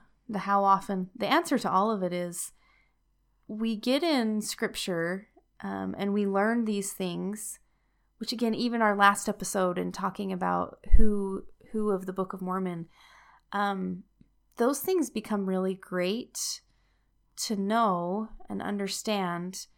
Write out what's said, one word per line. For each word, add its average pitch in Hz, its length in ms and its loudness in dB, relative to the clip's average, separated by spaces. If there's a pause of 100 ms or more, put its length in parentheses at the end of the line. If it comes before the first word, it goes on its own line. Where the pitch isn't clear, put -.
(300)
the 202 100 -4
how 202 240 0
often, 190 500 0
the - 140 -4
answer 302 320 2
to 185 100 -2
all 196 220 2
of 202 100 -2
it 180 120 -2
is 175 400 -6 (960)
we 220 260 -2
get 247 260 0
in 233 400 2
scripture, 190 880 -4 (340)
um, 190 360 -6
and 202 160 -2
we 208 120 2
learn 208 380 2
these 202 300 -4
things, 185 640 -6 (580)
which - 140 -8
again, 226 240 -2
even 233 260 -2
our 208 140 4
last 202 320 4
episode 185 500 -2
in 180 140 -4
talking 190 400 -6
about 90 480 -2 (160)
who, 202 480 10 (300)
who 208 180 0
of 190 140 -2
the 185 80 -8
Book 190 180 -4
of 190 100 -10
Mormon, 180 460 -6 (640)
um, 196 520 -4 (520)
those 269 240 0
things 370 300 0
become 208 360 -4
really 190 300 0
great - 840 -6 (760)
to - 220 -6
know 196 720 0 (200)
and 196 120 -6
understand 190 1080 -6 (100)